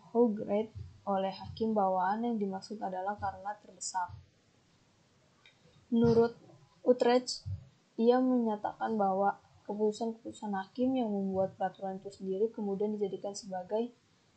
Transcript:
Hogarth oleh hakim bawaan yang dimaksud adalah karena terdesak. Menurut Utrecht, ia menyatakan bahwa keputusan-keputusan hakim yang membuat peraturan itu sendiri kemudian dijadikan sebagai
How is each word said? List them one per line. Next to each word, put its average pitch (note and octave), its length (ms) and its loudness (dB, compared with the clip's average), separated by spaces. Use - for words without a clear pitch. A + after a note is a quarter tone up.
Hogarth A3 640 2
oleh F#3+ 260 0
hakim A3 400 -4
bawaan G3 540 2
yang A#3 100 0
dimaksud G3+ 460 -6
adalah F#3+ 400 -4
karena G3 400 -6
terdesak. F3+ 480 -6
Menurut A#3 400 6
Utrecht, B3+ 640 2
ia A#3+ 180 6
menyatakan A3+ 800 0
bahwa G3 400 2
keputusan-keputusan G#3+ 880 -4
hakim B3 400 0
yang A3+ 160 0
membuat F#3+ 420 0
peraturan F#3+ 460 -6
itu G3 100 -12
sendiri F#3+ 400 -2
kemudian G#3 460 -2
dijadikan G3+ 400 -4
sebagai G3+ 560 -4